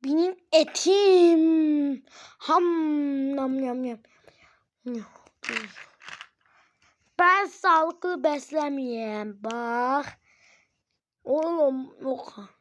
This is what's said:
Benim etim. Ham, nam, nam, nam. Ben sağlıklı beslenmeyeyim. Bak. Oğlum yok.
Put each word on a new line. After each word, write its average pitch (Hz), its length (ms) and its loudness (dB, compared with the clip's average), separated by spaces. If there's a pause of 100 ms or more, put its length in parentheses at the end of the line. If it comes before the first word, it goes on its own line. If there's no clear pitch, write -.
Benim 330 320 0 (160)
etim. 320 1500 4 (320)
Ham, 339 260 2 (720)
nam, 269 260 -4
nam, 254 220 -6
nam. 240 160 -8 (3250)
Ben 370 260 4
sağlıklı 330 800 -2
beslenmeyeyim. 247 1200 -6
Bak. 240 760 -4 (1040)
Oğlum 285 760 -2
yok. 254 480 -10 (120)